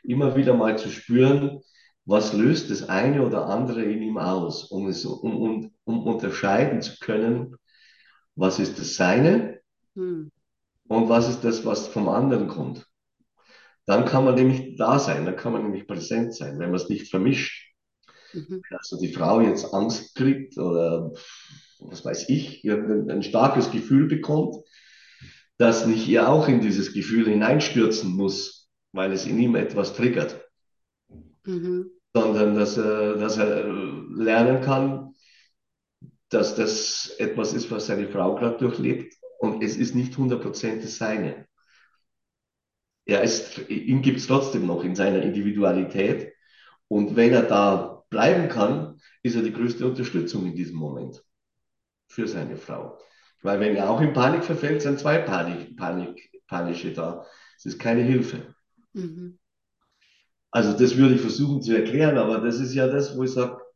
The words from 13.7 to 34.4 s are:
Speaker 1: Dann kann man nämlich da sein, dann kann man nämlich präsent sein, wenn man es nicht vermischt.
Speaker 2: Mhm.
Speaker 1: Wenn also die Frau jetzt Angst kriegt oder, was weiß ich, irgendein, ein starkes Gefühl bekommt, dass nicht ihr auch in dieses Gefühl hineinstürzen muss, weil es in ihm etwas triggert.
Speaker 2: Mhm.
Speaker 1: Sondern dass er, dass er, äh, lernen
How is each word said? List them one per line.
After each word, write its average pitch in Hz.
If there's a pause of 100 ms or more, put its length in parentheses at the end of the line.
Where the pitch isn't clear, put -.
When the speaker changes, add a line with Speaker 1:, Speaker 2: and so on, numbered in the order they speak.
Speaker 1:
Dann 101
kann 135
man 127
nämlich 131
da 117
sein, 78
dann 92
kann -
man 110
nämlich 98
präsent 113
sein, 73
wenn 85
man 90
es -
nicht -
vermischt. - (640)
Speaker 2:
Mhm. 180
Speaker 1:
Wenn -
also -
die 87
Frau 92
jetzt -
Angst 107
kriegt 135
oder, 85 (680)
was -
weiß -
ich, -
irgendein, 107
ein 101
starkes 117
Gefühl 135
bekommt, 151 (1000)
dass 113
nicht 110
ihr 117
auch 151
in 120
dieses 98
Gefühl 110
hineinstürzen 110
muss, - (220)
weil 95
es 95
in -
ihm 120
etwas 101
triggert. - (1040)
Speaker 2:
Mhm. 180 (240)
Speaker 1:
Sondern 107
dass 104
er, 107
dass 107
er, 104
äh, 104 (440)
lernen 117